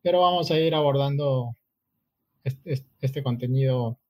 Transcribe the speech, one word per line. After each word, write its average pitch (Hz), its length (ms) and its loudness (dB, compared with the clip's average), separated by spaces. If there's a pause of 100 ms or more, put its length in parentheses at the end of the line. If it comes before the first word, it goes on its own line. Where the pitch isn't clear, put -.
pero 175 200 2
vamos 180 280 2
a 160 100 2
ir 160 140 2
abordando 139 800 0 (880)
est-, - 220 -8
est-, 139 220 -8 (120)
este 135 220 -6
contenido 127 800 -2 (100)